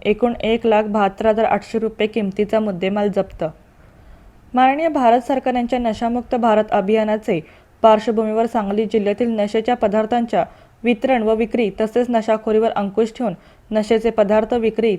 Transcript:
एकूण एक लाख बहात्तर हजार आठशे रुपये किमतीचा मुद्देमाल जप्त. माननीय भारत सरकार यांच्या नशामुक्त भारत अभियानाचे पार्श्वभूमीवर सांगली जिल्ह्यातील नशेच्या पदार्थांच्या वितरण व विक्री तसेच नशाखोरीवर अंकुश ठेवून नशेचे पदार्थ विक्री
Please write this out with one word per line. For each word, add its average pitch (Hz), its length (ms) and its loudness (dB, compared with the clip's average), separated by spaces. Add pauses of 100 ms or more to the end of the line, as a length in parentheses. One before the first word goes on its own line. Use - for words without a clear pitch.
एकूण 214 380 0
एक 226 260 0
लाख 214 160 4
बहात्तर 208 440 0
हजार 220 180 2
आठशे 208 340 -2
रुपये 220 280 -4
किमतीचा 208 540 -2
मुद्देमाल 202 480 -2
जप्त. 190 360 -4 (1080)
माननीय 269 340 2
भारत 254 320 4
सरकार 262 340 -2
यांच्या 247 240 0
नशामुक्त 240 560 -2
भारत 220 360 4
अभियानाचे 214 760 0 (380)
पार्श्वभूमीवर 220 640 2
सांगली 214 380 -2
जिल्ह्यातील 214 560 -2
नशेच्या 226 360 0
पदार्थांच्या 220 680 0 (400)
वितरण 247 380 0
व 220 120 2
विक्री 220 360 -2 (100)
तसेच 233 300 0
नशाखोरीवर 220 600 0
अंकुश 214 480 -2
ठेवून 220 140 -2 (380)
नशेचे 220 400 0
पदार्थ 214 440 0
विक्री 220 440 0